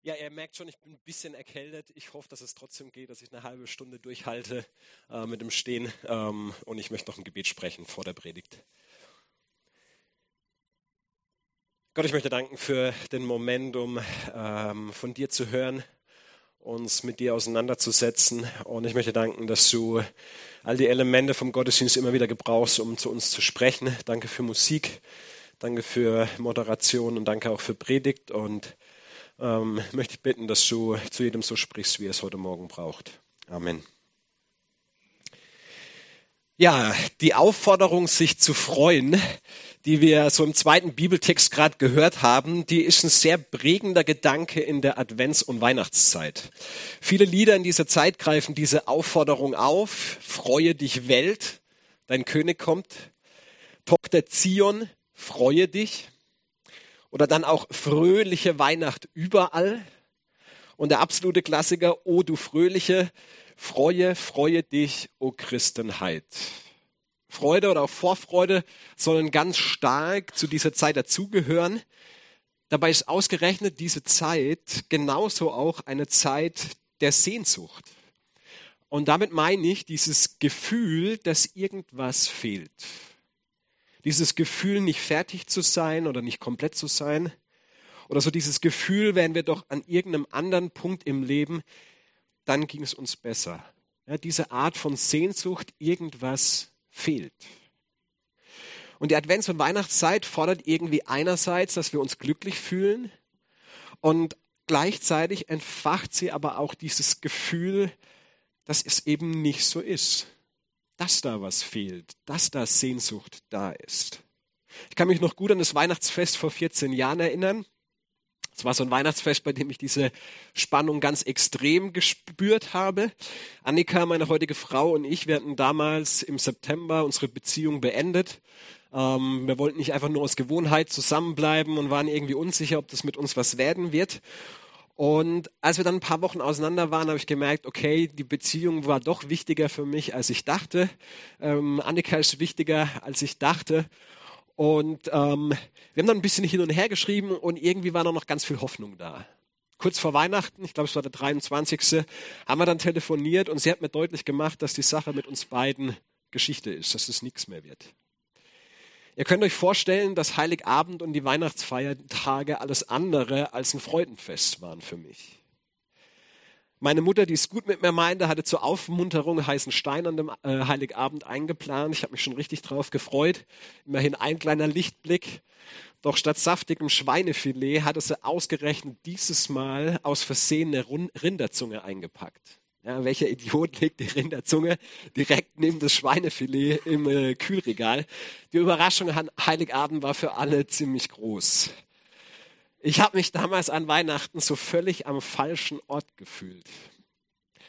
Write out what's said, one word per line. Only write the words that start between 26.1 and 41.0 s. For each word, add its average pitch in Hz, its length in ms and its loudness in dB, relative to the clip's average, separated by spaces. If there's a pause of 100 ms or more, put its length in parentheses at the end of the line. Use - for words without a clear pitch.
Moderation 117 760 -2
und 110 80 -6
danke 110 260 -2
auch 107 100 -4
für - 140 -6
Predigt. 135 560 -2
Und, 104 460 -8 (640)
ähm, 113 400 -2 (120)
möchte 127 220 -4
ich - 60 -20
bitten, 117 260 -2
dass 107 220 2
du 113 280 -2 (140)
zu - 140 -2
jedem 113 180 -2
so 113 140 -4
sprichst, - 420 -4
wie 104 80 -8
er 95 40 -6
es - 120 -6
heute 95 140 -8
Morgen 90 320 -10
braucht. - 520 -14 (280)
Amen. 87 360 -6 (2750)
Ja, 135 360 6 (280)
die 156 140 6
Aufforderung, 180 760 6
sich 160 320 4
zu 156 120 6
freuen, 151 720 6 (600)
die 151 160 6
wir 151 300 8
so 156 120 4
im 151 120 2
zweiten 165 380 6
Bibeltext 175 600 4